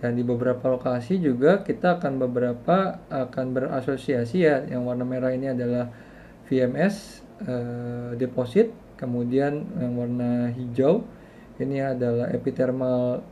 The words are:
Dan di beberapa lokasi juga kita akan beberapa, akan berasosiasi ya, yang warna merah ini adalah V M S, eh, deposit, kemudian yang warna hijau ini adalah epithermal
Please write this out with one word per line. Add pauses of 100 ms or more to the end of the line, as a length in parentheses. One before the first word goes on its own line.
Dan
di
beberapa
lokasi
juga
kita
akan
beberapa,
akan (100)
berasosiasi
ya,
yang
warna
merah
ini
adalah (640)
V
M
S, (240)
eh,
deposit, (240)
kemudian (160)
yang
warna
hijau (560)
ini
adalah
epithermal